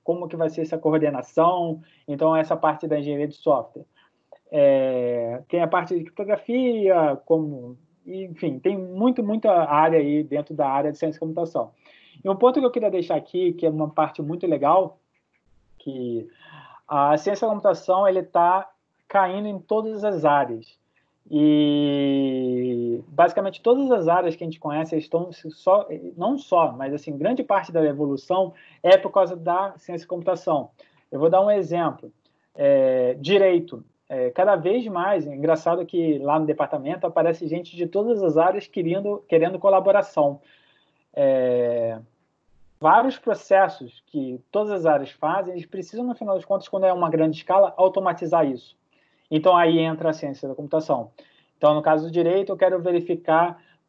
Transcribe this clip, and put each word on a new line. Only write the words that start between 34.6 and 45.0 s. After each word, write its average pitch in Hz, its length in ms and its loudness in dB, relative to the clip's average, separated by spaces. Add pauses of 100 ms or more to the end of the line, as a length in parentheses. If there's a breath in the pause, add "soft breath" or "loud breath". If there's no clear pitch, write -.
mais, 185 400 -2
é 143 80 -12
engraçado 160 500 0
que 160 320 0
lá 143 220 0
no 156 80 -2
departamento 151 580 -4
aparece 165 420 0
gente 170 300 -8
de 175 80 -4
todas 202 380 -2
as 160 140 2
áreas 190 280 2
querendo, 196 600 -4
querendo 170 320 2
colaboração. 190 800 2 (720 soft breath)
É, 123 840 0 (800)
vários 226 400 4
processos 190 880 0
que 127 340 -8 (100)
todas 214 200 -2
as 180 160 -4
áreas 139 240 0